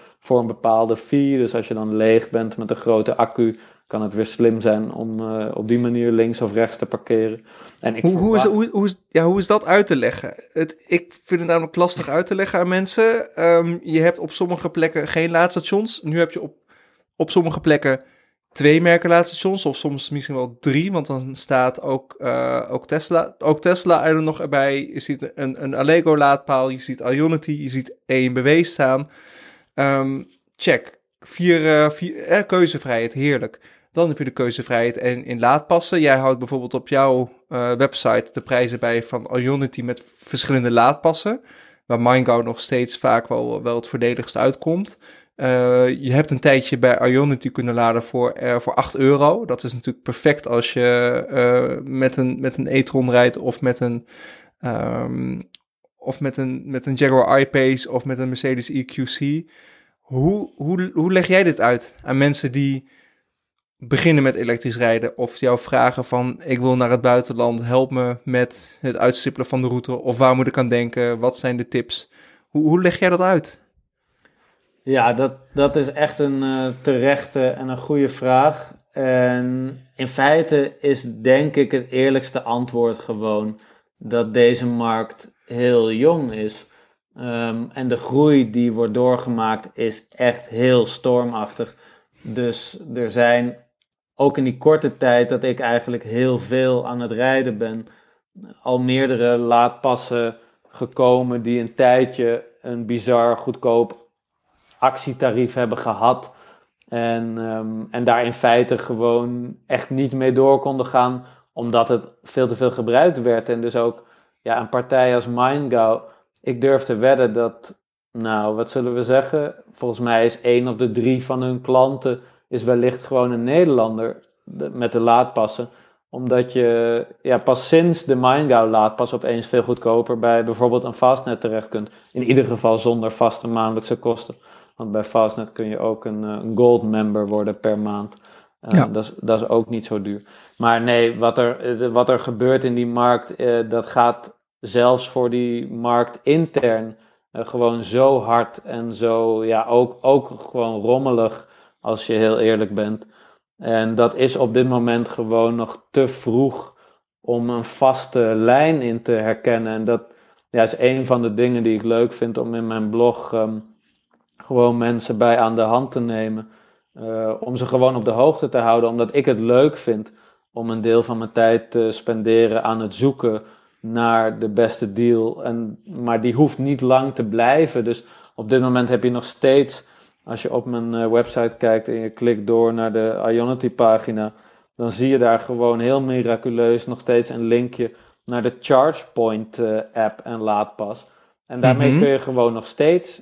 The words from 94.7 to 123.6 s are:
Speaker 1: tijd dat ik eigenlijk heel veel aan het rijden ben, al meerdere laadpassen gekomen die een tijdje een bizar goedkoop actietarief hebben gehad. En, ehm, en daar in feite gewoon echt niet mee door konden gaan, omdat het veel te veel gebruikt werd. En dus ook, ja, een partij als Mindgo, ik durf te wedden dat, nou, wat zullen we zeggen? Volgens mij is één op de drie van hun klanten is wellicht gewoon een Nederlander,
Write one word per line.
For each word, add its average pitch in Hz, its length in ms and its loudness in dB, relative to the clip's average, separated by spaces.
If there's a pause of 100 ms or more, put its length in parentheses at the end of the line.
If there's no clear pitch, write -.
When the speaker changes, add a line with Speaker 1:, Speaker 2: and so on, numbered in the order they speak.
Speaker 1:
tijd 120 320 4
dat 127 140 -2
ik 127 160 -2
eigenlijk 120 440 -2
heel 120 360 -2
veel 127 480 -2
aan 123 120 -8
het 117 120 -6
rijden 127 460 0
ben, 113 280 -8 (760)
al 127 180 -2
meerdere 127 580 2
laadpassen 120 1000 0 (320)
gekomen 123 720 0
die 117 180 -2
een 117 160 -8
tijdje 127 680 2 (180)
een 120 240 -8
bizar 117 520 2
goedkoop 117 680 -2 (760)
actietarief 127 760 -2
hebben 120 240 -2
gehad. 113 560 -2 (540)
En, 117 500 -4
ehm, 113 300 -6 (240)
en 120 120 -6
daar 120 220 2
in 120 80 -4
feite 123 440 2
gewoon 120 800 -2 (100)
echt - 240 -4
niet 135 240 -2
mee 131 180 0
door 135 280 4
konden 135 260 -4
gaan, 127 400 0 (280)
omdat 117 340 0
het 120 220 -2 (140)
veel 127 240 -2
te 117 80 -4
veel 123 160 0
gebruikt 127 500 2
werd. 113 280 0
En 117 120 -2
dus 117 140 -6
ook, 117 300 -2 (360)
ja, 117 180 -2
een 113 100 -8
partij 127 460 2
als 120 120 -2
Mindgo, 123 760 0 (400)
ik 120 200 -4
durf 135 220 4
te 123 120 -2
wedden 127 380 4
dat, - 460 -4 (320)
nou, 107 440 -2
wat 117 160 -6
zullen 123 220 -4
we 120 100 -2
zeggen? 135 520 0 (160)
Volgens 120 280 -8
mij 117 260 2
is 120 160 0
één 123 260 2
op 117 120 -6
de 123 120 0
drie 127 340 0
van 127 160 -4
hun 127 200 -4
klanten 131 580 2 (300)
is 123 140 -6
wellicht 123 400 0
gewoon 123 280 0
een 117 120 -4
Nederlander, 120 760 0 (240)